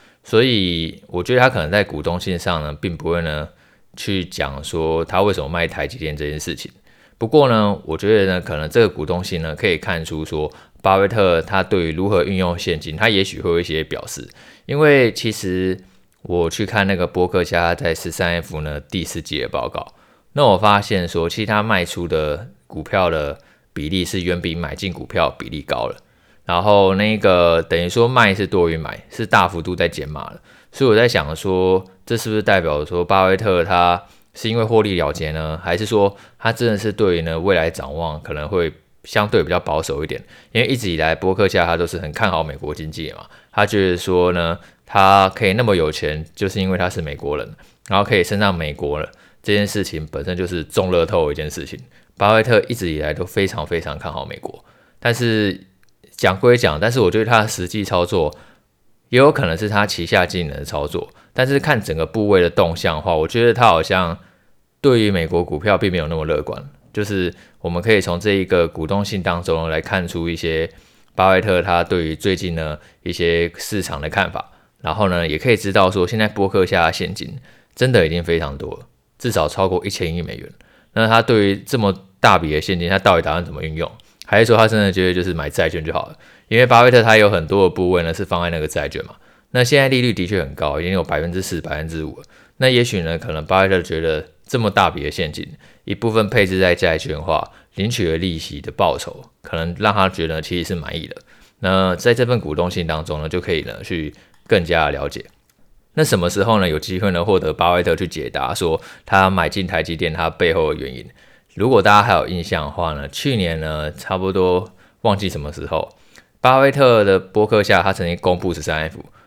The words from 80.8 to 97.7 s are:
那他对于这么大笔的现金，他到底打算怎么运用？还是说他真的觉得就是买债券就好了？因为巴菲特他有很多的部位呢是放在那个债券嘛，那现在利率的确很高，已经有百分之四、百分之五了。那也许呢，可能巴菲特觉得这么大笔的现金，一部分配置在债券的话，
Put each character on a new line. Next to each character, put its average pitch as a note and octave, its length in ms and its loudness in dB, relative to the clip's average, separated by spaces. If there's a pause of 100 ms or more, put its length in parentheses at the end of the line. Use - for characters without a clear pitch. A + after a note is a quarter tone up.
那 A2+ 140 2
他 A2+ 140 6
对 A2 260 4
于 G2 100 0
这 - 220 -4
么 G2+ 120 2 (280)
大 G#2 180 6
笔 D#2+ 160 0
的 D2+ 80 0
现 F#2 180 -2
金， E2+ 80 -2
他 F#2+ 120 2
到 G2 160 4
底 E2 80 2
打 D2+ 80 -2
算 E2+ 120 -2
怎 E2 80 -12
么 D2 120 -12
运 D#2 120 -8
用？ D#2+ 160 -6 (340)
还 G2+ 140 2
是 A2+ 60 6
说 A2+ 100 4
他 A2 120 6
真 G#2+ 120 2
的 G2 120 2
觉 F#2 160 2
得 F2+ 60 2
就 F2+ 80 0
是 F2+ 120 -2
买 D2+ 160 -4
债 E2 180 0
券 D#2+ 160 -4
就 D#2+ 80 -6
好 - 160 -4
了？ - 80 -20 (320)
因 A2 100 0
为 B2+ 80 6
巴 A#2+ 180 8
菲 B2+ 60 10
特 A#2+ 140 8
他 A2 140 8
有 G#2 120 8
很 E2+ 160 0
多 F#2+ 180 4
的 F2+ 100 6
部 F#2 160 0
位 F2+ 140 2
呢 E2 100 -2
是 G2+ 100 -6
放 F2 180 -2
在 F2 100 -2
那 E2 80 -4
个 D2+ 80 -4
债 D2 200 -4
券 D2+ 180 -8
嘛， - 100 -20 (360)
那 B2 120 4
现 C#3 180 4
在 C3+ 80 4
利 C3 120 2
率 A#2+ 120 2
的 F2+ 120 -2
确 G2 140 0
很 C#2+ 160 -6
高， D2 240 -2
已 E2 40 -4
经 F#2 100 -2
有 F2+ 100 2
百 D2+ 160 -2
分 E2+ 140 -4
之 F#2+ 80 -4
四、 F2+ 180 -6
百 D2+ 180 -8
分 D#2+ 120 -8
之 D#2+ 160 -8
五 - 140 -12
了。 - 60 -20 (320)
那 C3 120 2
也 B2 140 4
许 A2 180 -2
呢， E2 160 -4
可 E2 140 -8
能 D#2 140 -6
巴 F#2+ 180 4
菲 F#2+ 40 4
特 F#2+ 140 2
觉 E2+ 180 -4
得 D#2+ 260 -2 (220)
这 B2+ 100 -4
么 A2 120 0
大 F#2+ 200 4
笔 D#2+ 140 -8
的 D2+ 80 -6
现 D#2 200 -4
金， - 140 -10 (380)
一 - 100 -6
部 A#2 160 -2
分 G#2+ 200 2
配 G#2 160 4
置 F#2 140 0
在 F2+ 140 4
债 E2 240 0
券 - 140 -6
的 D2 100 -8
话， E2 300 -2 (240)